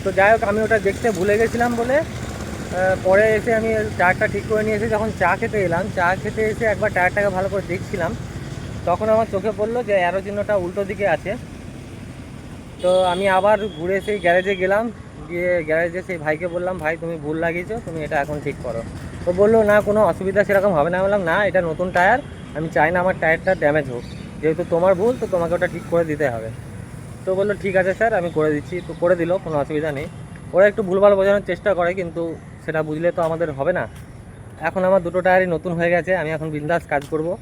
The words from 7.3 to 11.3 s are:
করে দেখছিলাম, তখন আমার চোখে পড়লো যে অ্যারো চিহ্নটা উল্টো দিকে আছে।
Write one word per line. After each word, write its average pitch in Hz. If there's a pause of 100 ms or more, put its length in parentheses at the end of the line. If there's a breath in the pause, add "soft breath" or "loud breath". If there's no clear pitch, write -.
করে 190
দেখছিলাম, 185 (680)
তখন 180
আমার 220
চোখে 202
পড়লো 226
যে 202
অ্যারো 180
চিহ্নটা 202
উল্টো 185
দিকে 196
আছে। 175 (1500)